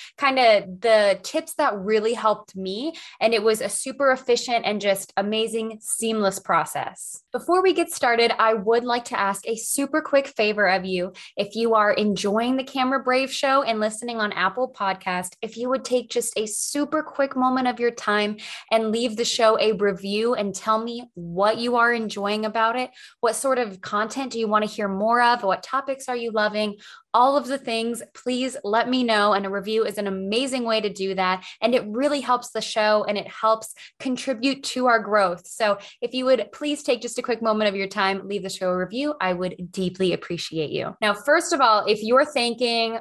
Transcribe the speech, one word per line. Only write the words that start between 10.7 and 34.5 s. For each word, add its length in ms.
you. 300
If 200
you 180
are 180
enjoying 640
the 80
Camera 380
Brave 300
Show 300
and 180
listening 400
on 120
Apple 400
Podcast, 580
if 160
you 140
would 140
take 260
just 260
a 100
super 560
quick 320
moment 320
of 140
your 100
time 460
and 220
leave 240
the 80
show 340
a 140
review 640
and 200
tell 280
me 320
what 420
you 200
are 160
enjoying 520
about 320
it, 140
what 140
sort 240
of 220
content 520
do 60
you 80
wanna 200
hear 220
more 340
of, 200
what 200
topics 460
are 80
you 140
loving, 460
all 220
of 100
the 120
things, 440
please 500
let 240
me 160
know. 300
And 100
a 60
review 340
is 140
an 80
amazing 580
way 160
to 80
do 260
that. 300
And 140
it 120
really 360
helps 280
the 120
show, 420
and 140
it 100
helps 460
contribute 680